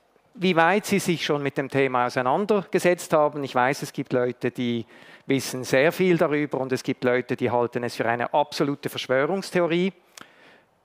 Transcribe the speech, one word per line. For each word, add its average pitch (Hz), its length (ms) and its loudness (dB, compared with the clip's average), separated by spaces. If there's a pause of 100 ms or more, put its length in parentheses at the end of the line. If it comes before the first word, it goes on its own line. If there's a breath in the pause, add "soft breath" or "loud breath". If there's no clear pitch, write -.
(380)
wie 180 200 2
weit 175 280 4
Sie 196 140 2
sich 165 240 -2
schon 147 180 0
mit 139 160 -4
dem 139 120 -4
Thema 127 380 2
auseinandergesetzt 175 1040 0
haben. 151 320 2
Ich 131 100 -8
weiß, 127 280 2
es 139 100 -12
gibt - 180 -8
Leute, 123 400 0
die 120 340 -2 (420 loud breath)
wissen 131 360 -2
sehr 143 300 2
viel 180 240 2
darüber 147 420 0
und 131 140 -4
es 123 100 -4
gibt 127 220 -4
Leute, 123 320 0
die 123 120 0
halten 120 360 -2
es 113 100 -8
für 117 100 -4
eine 120 280 -2
absolute 143 560 -2
Verschwörungstheorie. 175 1040 -2 (920 loud breath)